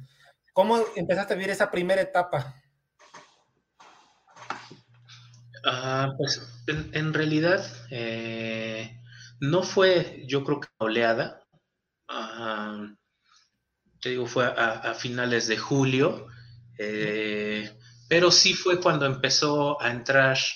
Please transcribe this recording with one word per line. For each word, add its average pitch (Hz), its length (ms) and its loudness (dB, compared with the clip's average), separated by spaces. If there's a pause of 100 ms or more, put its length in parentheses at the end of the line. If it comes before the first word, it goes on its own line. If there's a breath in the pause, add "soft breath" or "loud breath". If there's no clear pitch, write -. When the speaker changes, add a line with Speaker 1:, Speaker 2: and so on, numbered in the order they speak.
(540 loud breath)
Speaker 1:
¿cómo 220 260 4 (160)
empezaste 190 380 0
a 185 40 -2
vivir 190 140 -2
esa 196 180 0
primera 190 320 2
etapa? 180 540 0 (3000 loud breath)
Speaker 2:
Ah, 131 520 0
pues, - 500 -4
en, 156 260 -2
en 156 200 0
realidad, 156 520 2 (260)
eh, 113 1120 -8 (380 loud breath)
no 165 240 0
fue, 185 640 2
yo 139 160 0
creo 143 180 0
que - 60 -14 (120)
oleada. 117 600 0 (680)
Ah, 110 800 -8 (1120 soft breath)
te 123 80 -6
digo, 123 180 -4
fue 123 180 0
a, 123 60 2
a 113 420 -2
finales 120 540 -2
de 110 100 0
julio, 135 720 0 (500 loud breath)
eh, 107 960 -4 (320 soft breath)
pero 175 240 6
sí 185 220 6
fue 175 260 2
cuando 156 260 2
empezó 147 760 0
a 120 100 0
entrar 131 460 4 (180)